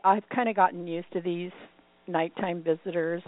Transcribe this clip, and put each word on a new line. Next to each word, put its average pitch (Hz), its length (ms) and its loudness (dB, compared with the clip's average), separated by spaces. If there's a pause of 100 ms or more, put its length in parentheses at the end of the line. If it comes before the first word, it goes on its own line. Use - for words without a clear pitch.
I've 196 260 4
kinda 226 240 0
gotten 175 320 2
used 170 260 -6
to 185 80 -2
these 175 300 -4 (560)
nighttime 175 560 -2
visitors 165 640 0